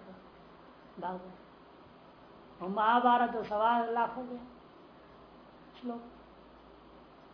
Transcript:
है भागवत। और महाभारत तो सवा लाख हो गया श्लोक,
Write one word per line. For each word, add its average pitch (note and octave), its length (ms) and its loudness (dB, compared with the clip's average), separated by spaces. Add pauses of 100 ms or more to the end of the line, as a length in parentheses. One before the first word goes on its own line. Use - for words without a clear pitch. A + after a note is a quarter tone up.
है F#3+ 80 -18 (840)
भागवत। F3+ 360 -10 (1300)
और F3+ 60 -6
महाभारत A#3+ 640 4
तो A3 100 -4
सवा A3+ 360 2
लाख A#3 380 -2
हो B3+ 60 -10
गया B3 160 -12 (1400)
श्लोक, A#3 200 -10 (1300)